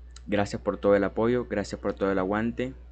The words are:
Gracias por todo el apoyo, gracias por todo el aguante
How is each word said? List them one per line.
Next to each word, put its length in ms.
Gracias 360
por 140
todo 180
el 100
apoyo, 440
gracias 320
por 140
todo 180
el 60
aguante 560